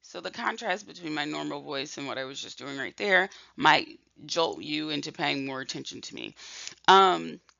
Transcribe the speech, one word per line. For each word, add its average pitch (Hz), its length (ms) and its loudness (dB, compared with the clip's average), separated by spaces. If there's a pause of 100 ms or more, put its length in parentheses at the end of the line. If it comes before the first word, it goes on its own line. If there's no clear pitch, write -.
So - 200 -14
the 185 100 -8
contrast 220 560 -4
between 175 260 -10
my 147 120 -2
normal 147 360 -6
voice 143 360 -6
and 139 100 -8
what 117 100 -6
I 135 80 -6
was 135 160 -10
just - 160 -12
doing 139 200 -10
right 131 200 -6
there 190 320 4 (260)
might 151 440 4 (260)
jolt 151 360 0
you 151 280 -6
into 147 220 -4
paying 143 340 -2
more 135 160 -6
attention 127 400 -10
to - 140 -14
me. - 200 -12 (520)
Um 180 520 8 (200)